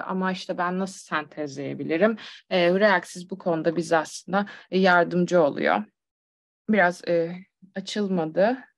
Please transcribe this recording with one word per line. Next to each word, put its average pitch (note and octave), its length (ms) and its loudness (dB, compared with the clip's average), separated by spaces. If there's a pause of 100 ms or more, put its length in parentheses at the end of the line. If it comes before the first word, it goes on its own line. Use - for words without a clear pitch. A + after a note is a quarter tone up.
ama F#3 260 -2
işte F#3 260 -8
ben F3+ 200 -2
nasıl F#3+ 200 -6
sentezleyebilirim? D3+ 1160 -2 (340)
E, F3+ 300 2
Reaxys F3+ 500 0
bu F#3 80 -10
konuda E3 380 -2
bize E3 200 0
aslında F3+ 500 -2 (240)
yardımcı F3 720 4
oluyor. D3+ 420 2 (840)
Biraz, F3+ 400 2
e, E3+ 280 0 (380)
açılmadı. F#3+ 840 0 (200)